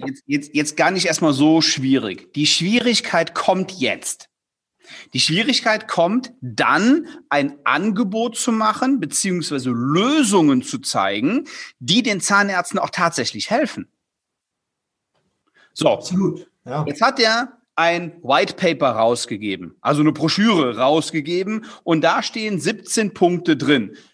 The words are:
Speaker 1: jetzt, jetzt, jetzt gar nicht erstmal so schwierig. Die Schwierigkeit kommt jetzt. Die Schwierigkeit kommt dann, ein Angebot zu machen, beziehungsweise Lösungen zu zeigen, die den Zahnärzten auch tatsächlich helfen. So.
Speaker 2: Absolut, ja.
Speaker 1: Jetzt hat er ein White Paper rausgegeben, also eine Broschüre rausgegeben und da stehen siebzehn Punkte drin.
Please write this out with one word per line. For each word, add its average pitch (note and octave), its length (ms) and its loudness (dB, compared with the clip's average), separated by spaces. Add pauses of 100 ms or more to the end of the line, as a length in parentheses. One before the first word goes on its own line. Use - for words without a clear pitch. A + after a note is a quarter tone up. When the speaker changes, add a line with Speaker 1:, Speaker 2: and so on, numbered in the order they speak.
Speaker 1:
jetzt, C3+ 200 -12
jetzt, C#3+ 300 -4
jetzt D3 220 -2
gar D#3+ 140 4
nicht F#3 140 -2
erstmal D#3+ 280 2
so D#3 280 4
schwierig. C3 720 -2
Die - 120 0
Schwierigkeit G3+ 880 0
kommt - 380 0
jetzt. - 560 -6 (840)
Die C3 60 -2
Schwierigkeit G#3+ 680 0
kommt G3 440 0 (100)
dann, D3+ 680 2 (220)
ein C#3+ 340 0
Angebot G#3+ 760 -2
zu - 140 -2
machen, A3 480 0
beziehungsweise D3+ 680 -4
Lösungen E3 920 2
zu B2+ 180 -6
zeigen, A2+ 640 -2 (360)
die F3+ 240 0
den G3+ 180 -2
Zahnärzten G3+ 580 0
auch D3 100 -2
tatsächlich D3+ 600 -2
helfen. B3+ 400 -2 (1800)
So. D#3 160 2
Speaker 2:
Absolut, F3+ 600 -2 (160)
ja. C#3 220 -6
Speaker 1:
Jetzt C#3+ 140 -4
hat B3+ 180 2
er A#3 340 0 (260)
ein E3+ 340 0 (100)
White D3+ 320 0
Paper D3+ 340 0
rausgegeben, G#2+ 920 -2
also D3 200 2
eine D3+ 100 4
Broschüre D#3 680 2
rausgegeben E3 880 -2 (180)
und E3 180 2
da F#3 220 2
stehen G#3+ 360 -4
siebzehn G#3+ 540 -2
Punkte F3 420 2
drin. B2+ 400 0 (180)